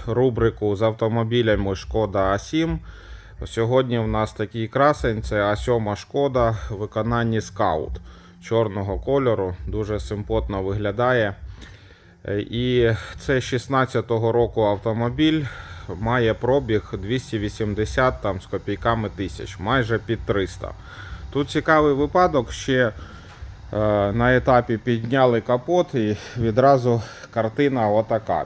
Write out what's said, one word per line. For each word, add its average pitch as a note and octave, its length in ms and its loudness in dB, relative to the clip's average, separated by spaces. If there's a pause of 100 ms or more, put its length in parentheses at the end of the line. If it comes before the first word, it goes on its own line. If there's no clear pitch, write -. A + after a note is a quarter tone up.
рубрику A2+ 720 2
з G#2 60 -2
автомобілями A2 920 2
Шкода G2 560 0
А G2+ 60 2
сім. D#3+ 400 -2 (680)
Сьогодні A#2+ 520 0
в A2 100 0
нас A2 240 0
такий A2 360 -6
красень: C3 540 2
це G#2 200 0
А G#2 140 2
сьома A2 400 0
Шкода C3 540 0
в G#2+ 240 -6
виконанні A2+ 680 -2
Скаут. D#2 600 -2 (420)
Чорного G2+ 560 -2
кольору, A2+ 560 0 (120)
дуже G#2 340 -4
симпотно G2+ 600 -4
виглядає. G#2 720 0 (1160)
І B2 400 2 (280)
це C3 220 0
шістнадцятого A#2 920 0
року A#2 300 2
автомобіль, A#2 800 0 (540)
має A2+ 360 2
пробіг A#2 640 0
двісті A2+ 400 -4
вісімдесят G#2+ 840 -2
там G2 180 -4
з - 60 -18
копійками G#2 680 -2
тисяч, F2+ 420 -8
майже A2+ 400 0
під A#2 220 -4
триста. F#2+ 500 -2 (640)
Тут C#3 180 -2
цікавий D3+ 440 4
випадок, D3 580 2
ще, B2+ 400 0 (800)
е, G#2 400 2
на B2 240 4
етапі B2 400 4
підняли A#2+ 640 2
капот E3 540 0
і G#2+ 220 0 (220)
відразу A#2+ 640 4 (280)
картина A#2 580 0
отака. G#2+ 580 0